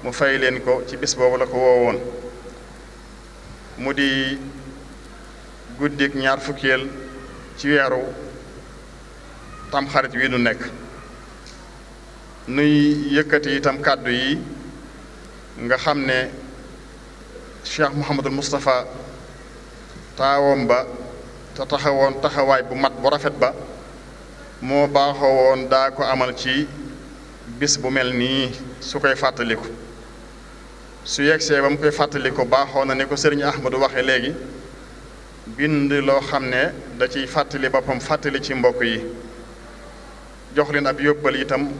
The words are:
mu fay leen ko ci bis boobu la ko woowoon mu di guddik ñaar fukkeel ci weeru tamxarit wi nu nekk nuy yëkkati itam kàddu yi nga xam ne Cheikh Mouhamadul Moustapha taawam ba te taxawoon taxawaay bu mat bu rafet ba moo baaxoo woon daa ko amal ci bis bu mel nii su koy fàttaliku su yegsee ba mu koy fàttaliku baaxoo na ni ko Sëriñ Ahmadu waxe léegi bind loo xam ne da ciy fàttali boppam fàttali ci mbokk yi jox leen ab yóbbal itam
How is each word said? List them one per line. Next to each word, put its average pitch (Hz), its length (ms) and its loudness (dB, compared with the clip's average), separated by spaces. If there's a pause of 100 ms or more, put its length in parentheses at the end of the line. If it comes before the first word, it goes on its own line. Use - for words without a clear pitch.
mu 127 80 -4
fay 139 260 4
leen 127 240 2
ko 127 240 2
ci 143 100 -10
bis 139 200 -2
boobu 127 220 4
la 127 80 2
ko 127 120 -4
woowoon 123 400 6 (1800)
mu 131 140 -4
di 135 460 0 (1400)
guddik 139 360 0
ñaar 135 260 2
fukkeel 135 460 0 (720)
ci 143 100 -2
weeru 135 340 4 (1700)
tamxarit 139 460 0
wi 131 120 2
nu 127 100 0
nekk 117 220 2 (1900)
nuy 143 240 4 (420)
yëkkati 147 420 2
itam 135 260 0
kàddu 127 280 0
yi 131 280 0 (1300)
nga 127 100 2
xam 143 300 0
ne 131 240 0 (1300)
Cheikh 143 300 0
Mouhamadul 139 380 -2
Moustapha 139 540 0 (1300)
taawam 139 500 4
ba 123 200 4 (680)
te 139 120 -8
taxawoon 135 560 4
taxawaay 135 400 4
bu 123 120 -6
mat 131 180 2 (100)
bu 131 80 6
rafet 143 280 0
ba 135 140 4 (1120)
moo 139 260 4
baaxoo 139 480 4
woon 131 320 4
daa 131 220 4
ko 139 120 -4
amal 127 340 0
ci 135 300 -2 (920)
bis 143 200 0
bu 131 120 -2
mel 127 240 0
nii 127 360 0 (300)
su - 200 -8
koy 135 140 2
fàttaliku 120 520 -2 (1400)
su - 180 -2
yegsee 151 380 4
ba 139 100 4
mu 147 60 2
koy 147 160 4
fàttaliku 139 520 0
baaxoo 135 400 2
na 135 100 0
ni 135 120 2
ko 139 100 -2
Sëriñ 143 280 2
Ahmadu 139 360 0
waxe 127 220 2
léegi 131 300 2 (1200)
bind 143 360 2
loo 139 280 4
xam 135 280 -2
ne 131 240 2 (260)
da 123 100 2
ciy 135 180 -4
fàttali 135 420 -2
boppam 127 320 0
fàttali 143 400 -2
ci 143 140 -6
mbokk 123 280 2
yi 113 200 0 (1500)
jox 147 160 -12
leen 143 140 -4
ab 131 140 -4
yóbbal 147 360 -2
itam 139 320 -4 (120)